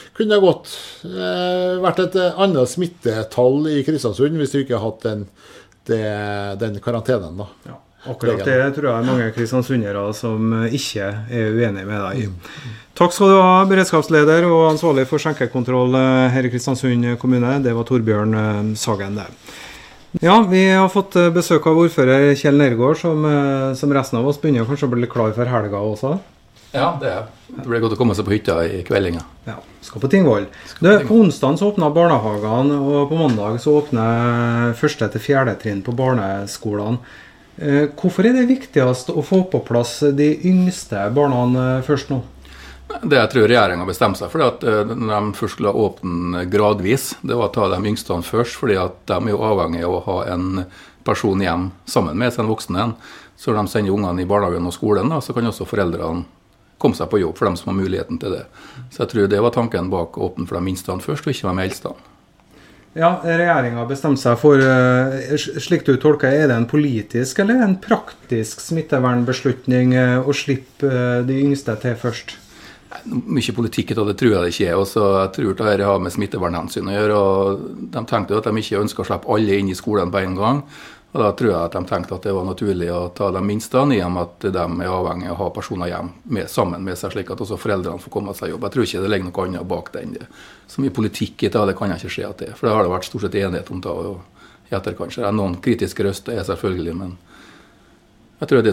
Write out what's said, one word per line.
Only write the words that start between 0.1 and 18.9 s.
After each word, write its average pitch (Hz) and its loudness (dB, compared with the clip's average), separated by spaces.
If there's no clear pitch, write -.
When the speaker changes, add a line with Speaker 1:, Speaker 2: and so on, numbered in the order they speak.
Speaker 1:
kunne 214 2
gått, 185 2
eh, 180 -2
vært 175 2
et, 180 -2
eh, 180 2
annet 170 4
smittetall 127 0
i 147 2
Kristiansund 139 0
hvis 139 -2
vi 139 0
ikke 120 -2
hadde 107 -4
hatt 110 -6
den, 104 -6
det, 104 -4
den 104 -4
karantenen 110 -4
da. 101 -12
Speaker 2:
Ja, - -18
akkurat 113 -2
Speaker 1:
Legen. - -4
Speaker 2:
det 135 2
tror 143 -2
jeg 117 0
er 120 0
mange 123 0
kristiansundere 117 -2
som, 113 -2
eh, 113 0
ikke 101 -4
er 113 -2
uenige 101 -2
med 104 -4
deg 110 -4
i. 101 -6
Speaker 1:
Mm. 87 -12
Speaker 2:
Takk 175 4
skal 202 4
du 196 8
ha, 185 6
beredskapsleder 165 4
og 160 6
ansvarlig 147 2
for 151 0
skjenkekontroll, 127 0
eh, 131 4
her 127 2
i - -2
Kristiansund 120 0
kommune. 127 2
Det 120 0
var 117 -2
Torbjørn, 110 0
eh, 107 -2
Sagen 101 -4